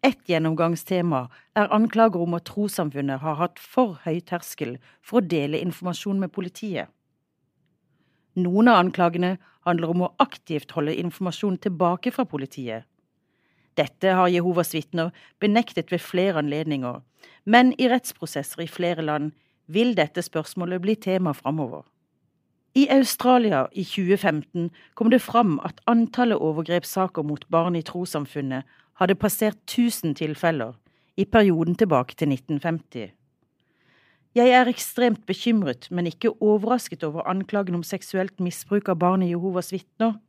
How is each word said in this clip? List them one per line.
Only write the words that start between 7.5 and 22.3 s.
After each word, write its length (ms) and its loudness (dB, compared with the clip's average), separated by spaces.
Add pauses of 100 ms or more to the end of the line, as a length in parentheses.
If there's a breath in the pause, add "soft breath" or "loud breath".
Noen 320 2
av 140 6
anklagene 560 0 (280 soft breath)
handler 240 0
om 160 0
å 60 -6 (100)
aktivt 540 -4
holde 240 -2
informasjon 640 -4
tilbake 500 -2
fra 160 -2
politiet. 540 -10 (960)
Dette 340 0
har 160 6
Jehovas 460 0
vitner 340 -4 (320 soft breath)
benektet 480 0
ved 140 -2
flere 400 0
anledninger, 560 -4 (500 soft breath)
men 220 8 (100)
i 80 4
rettsprosesser 720 -4
i 80 -8
flere 320 -4
land 320 -4 (320)
vil 320 0
dette 240 0
spørsmålet 640 -6
bli 140 0 (100)
tema 260 0
framover. 480 -6 (920)